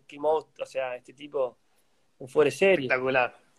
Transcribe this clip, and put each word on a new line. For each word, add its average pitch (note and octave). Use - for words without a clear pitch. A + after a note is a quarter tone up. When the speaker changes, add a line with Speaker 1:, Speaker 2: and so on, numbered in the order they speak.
Speaker 1:
"Qué D3
monstruo, D3+
o -
sea, B2+
este -
tipo, C#3+
un C3+
fuera D3+
de C3
serie". F#3
Speaker 2:
Espectacular. B2+